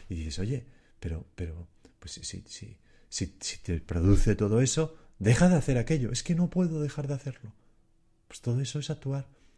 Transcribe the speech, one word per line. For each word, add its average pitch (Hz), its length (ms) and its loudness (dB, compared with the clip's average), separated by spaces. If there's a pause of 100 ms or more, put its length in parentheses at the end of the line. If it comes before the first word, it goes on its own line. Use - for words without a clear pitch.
Y 98 60 -6
dices, 78 240 -6
"Oye, 120 260 -4 (340)
pero, 80 260 -8 (100)
pero, 85 320 -10 (320)
pues - 140 -16
si, 87 100 -16
si, - 240 -12
si, - 300 -18 (320)
si, - 300 -8
si - 200 -10
te 85 220 -4
produce 95 540 6
todo 107 260 2
eso, 156 340 0 (240)
deja 120 300 6
de 180 60 6
hacer 135 220 2
aquello. 123 340 0
Es 127 120 -4
que 175 120 0
no 170 140 2
puedo 165 320 0
dejar 143 260 -4
de 143 80 -2
hacerlo". 123 380 -10 (720)
Pues - 140 -20
todo 123 200 0
eso 139 180 -4
es 143 100 -8
actuar 139 380 -6 (300)